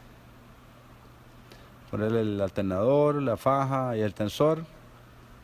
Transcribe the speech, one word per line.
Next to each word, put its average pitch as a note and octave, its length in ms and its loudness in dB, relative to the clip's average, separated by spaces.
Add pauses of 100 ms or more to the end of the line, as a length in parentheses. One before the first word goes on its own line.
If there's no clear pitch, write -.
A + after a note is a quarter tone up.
(1900)
Ponerle A2 300 0
el G#2 200 -2
alternador, A#2 800 2
la A#2+ 160 -2
faja C3 580 0
y A2 60 0
el G#2 140 0
tensor. D#3 500 0 (800)